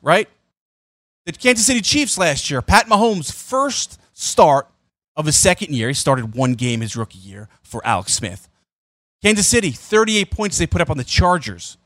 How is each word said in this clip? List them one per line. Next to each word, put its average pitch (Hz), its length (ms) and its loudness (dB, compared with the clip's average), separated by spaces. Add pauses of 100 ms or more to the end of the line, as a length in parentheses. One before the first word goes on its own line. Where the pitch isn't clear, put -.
right? 180 260 2 (960)
The 170 80 -8
Kansas 240 320 0
City 247 160 2
Chiefs 277 380 0
last 160 320 -2
year, 131 100 -2
Pat 226 280 2
Mahomes' 208 440 2
first - 680 -4 (140)
start - 560 2 (480)
of 156 80 -4
his 151 100 0
second 180 400 0
year. 117 140 -2
He 143 60 -4
started 123 400 -2
one 127 180 0
game 120 300 -2
his 107 120 -8
rookie 110 240 -10
year 98 300 -20 (140)
for - 240 -14
Alex 98 260 0
Smith. 95 380 -8 (720)
Kansas 208 240 2
City, 214 240 2
thirty-eight 214 600 0
points 208 280 -4
they 170 80 -2
put 175 160 0
up 165 80 -4
on 147 80 -4
the 123 60 -6
Chargers. 156 800 -2